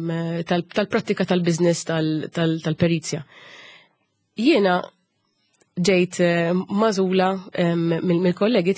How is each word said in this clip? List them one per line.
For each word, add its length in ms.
tal-, 240
tal-prattika 560
tal-business 640
tal-, 400
tal-, 320
tal-perizja. 600
Jiena 400
ġejt, 480
eh, 320
magħżula, 760
em, 300
mill-, 220
mill-kollegi 500